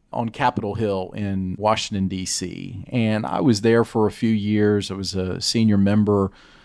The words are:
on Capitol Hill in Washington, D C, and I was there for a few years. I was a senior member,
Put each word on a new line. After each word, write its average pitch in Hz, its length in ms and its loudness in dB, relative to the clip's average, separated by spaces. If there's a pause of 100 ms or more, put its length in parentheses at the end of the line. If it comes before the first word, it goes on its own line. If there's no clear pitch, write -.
(120)
on 117 180 -4
Capitol 113 440 -2
Hill 98 400 -2
in 95 440 -4
Washington, 104 500 0
D 92 160 -4
C, 92 640 -8
and 110 360 0
I - 160 -4
was 120 200 4
there 117 240 4
for 110 220 2
a 101 40 -2
few 113 200 -2
years. 104 600 2
I 95 40 -6
was 92 200 -6
a 92 260 -4
senior 110 380 2
member, 101 540 4 (320)